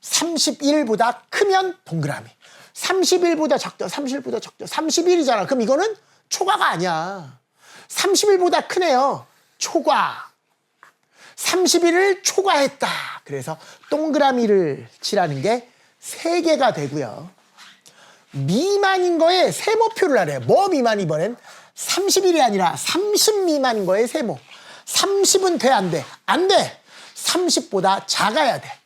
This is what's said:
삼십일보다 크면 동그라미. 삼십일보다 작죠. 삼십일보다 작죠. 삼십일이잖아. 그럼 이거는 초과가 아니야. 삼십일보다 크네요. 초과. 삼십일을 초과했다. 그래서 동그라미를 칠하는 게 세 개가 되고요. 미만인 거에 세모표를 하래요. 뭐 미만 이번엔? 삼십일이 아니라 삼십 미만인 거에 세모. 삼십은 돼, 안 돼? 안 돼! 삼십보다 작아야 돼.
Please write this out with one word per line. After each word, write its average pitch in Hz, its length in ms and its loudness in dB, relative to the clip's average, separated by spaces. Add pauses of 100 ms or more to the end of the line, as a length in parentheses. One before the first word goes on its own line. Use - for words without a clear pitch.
삼십일보다 285 1300 0
크면 381 540 0
동그라미. 143 440 -6 (460)
삼십일보다 339 840 0
작죠. - 300 -8
삼십일보다 262 520 -6
작죠. - 260 -18
삼십일이잖아. 311 800 0
그럼 254 160 0
이거는 311 340 0 (320)
초과가 - 400 -2
아니야. 170 720 -4 (500)
삼십일보다 359 800 2
크네요. 262 600 0 (320)
초과. 233 680 -2 (1080)
삼십일을 349 840 2
초과했다. 330 680 0 (360)
그래서 143 340 -10 (320)
동그라미를 240 960 0 (120)
칠하는 160 420 -2
게 233 260 -2 (300)
세 - 440 -4
개가 269 300 2
되고요. 143 580 -8 (1000)
미만인 359 880 0
거에 330 320 4
세모표를 415 680 0
하래요. 147 220 0
뭐 240 280 4
미만 233 320 2
이번엔? 170 360 -2 (380)
삼십일이 359 680 0
아니라 190 340 2
삼십 415 680 0
미만인 262 420 0
거에 202 200 2
세모. 226 320 -4 (460)
삼십은 381 720 0
돼, 240 120 2
안 196 200 2
돼? 156 140 -4 (220)
안 311 220 0
돼! 277 320 2 (340)
삼십보다 196 920 -2
작아야 220 540 0
돼. - 100 -16 (160)